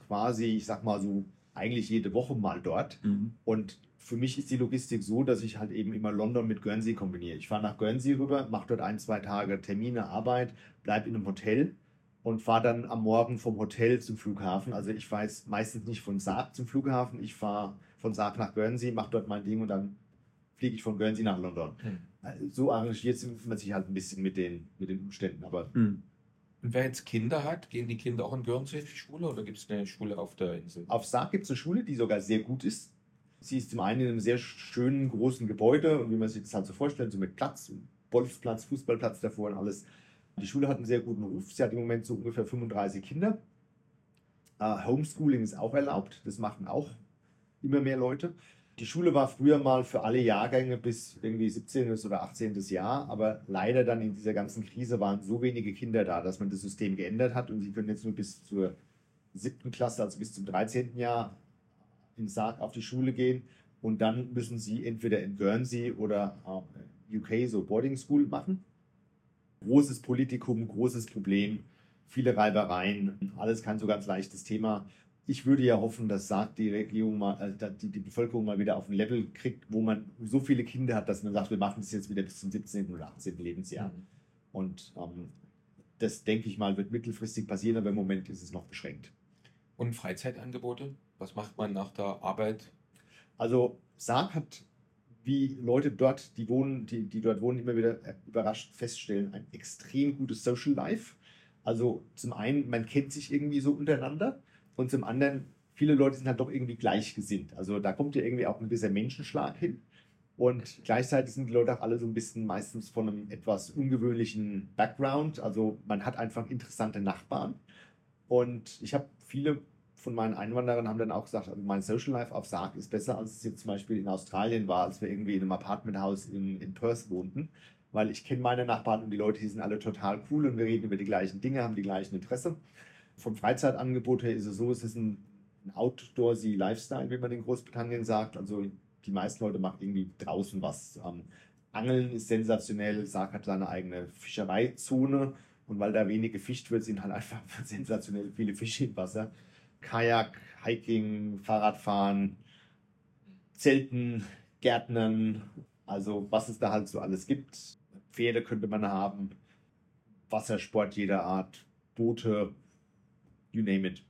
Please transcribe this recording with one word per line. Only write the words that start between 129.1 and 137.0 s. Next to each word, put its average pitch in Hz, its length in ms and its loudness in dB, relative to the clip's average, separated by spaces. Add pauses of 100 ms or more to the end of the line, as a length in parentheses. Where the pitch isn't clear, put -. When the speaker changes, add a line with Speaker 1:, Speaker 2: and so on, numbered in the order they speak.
Speaker 1:
die 104 60 -2
Leute, 107 240 2
die 107 80 -2
sind 104 120 -6
alle 104 200 -2
total 101 400 -2 (100)
cool 147 160 4
und 123 100 2
wir 113 100 4
reden 110 180 2
über 101 120 0
die 98 80 -2
gleichen 95 360 0
Dinge, 131 240 0
haben 110 100 -2
die 101 80 -2
gleichen 95 320 -2
Interessen. 127 400 -2 (640)
Vom 110 180 -6
Freizeitangebot 127 880 2
her 117 100 2
ist 107 140 -2
es 98 120 -4
so, 120 120 2
es 117 140 -2
ist 110 100 -6
ein, 110 240 -2 (460)
ein 98 100 -14
Outdoorsy 113 800 2
Lifestyle, 113 560 0